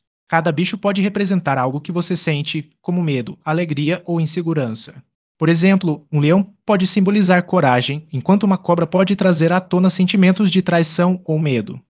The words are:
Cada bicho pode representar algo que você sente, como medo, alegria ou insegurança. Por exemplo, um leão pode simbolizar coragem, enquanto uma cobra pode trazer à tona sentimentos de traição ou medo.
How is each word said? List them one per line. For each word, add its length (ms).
Cada 240
bicho 260
pode 240
representar 560
algo 240
que 120
você 240
sente, 520
como 180
medo, 440
alegria 600
ou 160
insegurança. 840
Por 100
exemplo, 600
um 80
leão 340
pode 180
simbolizar 600
coragem, 680
enquanto 300
uma 160
cobra 300
pode 260
trazer 380
à 80
tona 280
sentimentos 640
de 120
traição 600
ou 140
medo. 420